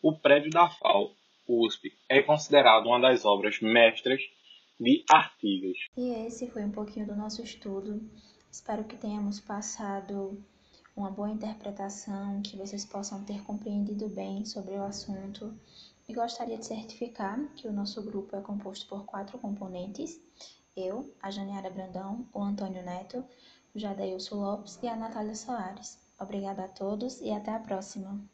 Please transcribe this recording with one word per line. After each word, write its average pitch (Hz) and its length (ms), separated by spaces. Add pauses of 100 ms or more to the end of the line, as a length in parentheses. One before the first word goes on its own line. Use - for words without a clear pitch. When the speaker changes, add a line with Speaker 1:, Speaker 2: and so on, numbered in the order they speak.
Speaker 1:
o 156 140
prédio 147 340
da 170 180
fao - 480 (320)
usp 113 440 (160)
é 135 140
considerado 135 640
uma 120 140
das 127 240
obras 104 360
mestras 117 600 (580)
de - 320
Artigas. - 680 (200)
Speaker 2:
E 247 140 (160)
esse 240 220
foi 214 160
um 208 60
pouquinho 208 360
do 202 100
nosso 214 260
estudo. 208 580 (500)
Espero 214 340
que 220 120
tenhamos 208 440
passado 196 1000 (540)
uma 196 160
boa 208 200
interpretação, 202 1120
que 202 140
vocês 202 280
possam 202 400
ter 202 180
compreendido 208 680
bem 196 360
sobre 190 300
o 196 100
assunto. 202 680 (560)
E 220 60
gostaria 233 420
de 220 100
certificar 220 720 (160)
que - 120
o 214 60
nosso 202 320
grupo 196 320
é 196 40
composto 202 460
por 196 180
quatro 202 340
componentes. 202 840 (560)
Eu, 196 440
a 196 100
Janiara 196 400
Brandão, 190 640
o 208 80
Antônio 202 420
Neto, 185 420 (500)
o 214 40
Jadeilson 196 580
Lopes 202 460
e 247 40
a 233 100
Natália 226 380
Soares. 208 640 (200)
Obrigada 196 460
a 190 40
todos 208 520
e 214 100
até 208 220
a 220 60
próxima. 196 640 (140)